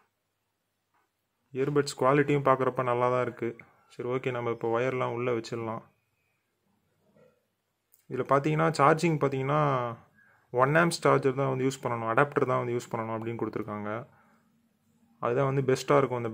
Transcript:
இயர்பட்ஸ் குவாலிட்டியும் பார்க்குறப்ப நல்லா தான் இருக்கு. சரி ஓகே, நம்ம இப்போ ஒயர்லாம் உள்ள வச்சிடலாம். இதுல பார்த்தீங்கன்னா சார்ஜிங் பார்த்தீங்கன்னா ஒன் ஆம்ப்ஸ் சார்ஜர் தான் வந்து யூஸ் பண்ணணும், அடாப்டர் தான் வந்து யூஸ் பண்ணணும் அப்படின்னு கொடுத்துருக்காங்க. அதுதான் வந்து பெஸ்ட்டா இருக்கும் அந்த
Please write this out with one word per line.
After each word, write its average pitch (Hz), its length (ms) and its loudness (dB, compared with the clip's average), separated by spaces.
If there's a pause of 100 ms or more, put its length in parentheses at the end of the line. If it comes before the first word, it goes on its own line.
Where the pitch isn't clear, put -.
(1600)
இயர்பட்ஸ் 143 440 0
குவாலிட்டியும் 139 480 4
பார்க்குறப்ப 127 420 2
நல்லா 123 240 2
தான் 123 120 0
இருக்கு. 117 240 -6 (440)
சரி 120 180 -8
ஓகே, 131 240 -4
நம்ம 117 200 -2
இப்போ 117 200 -2
ஒயர்லாம் 127 400 -2
உள்ள 123 220 -2
வச்சிடலாம். 113 440 -8 (2250)
இதுல 123 140 -4 (100)
பார்த்தீங்கன்னா 156 440 2
சார்ஜிங் 151 420 4
பார்த்தீங்கன்னா 135 400 -2 (1000)
ஒன் 143 180 2
ஆம்ப்ஸ் 170 240 0
சார்ஜர் 139 380 2
தான் 135 100 -2
வந்து 131 140 0
யூஸ் 131 180 -6
பண்ணணும், 117 300 -4
அடாப்டர் 135 360 2
தான் 127 120 0
வந்து 120 160 -4
யூஸ் - 140 -12
பண்ணணும் 113 240 -4
அப்படின்னு 113 260 -6
கொடுத்துருக்காங்க. 107 480 -6 (1300)
அதுதான் 131 300 0
வந்து 135 200 -2
பெஸ்ட்டா 143 300 2
இருக்கும் 123 220 -2
அந்த 113 100 -4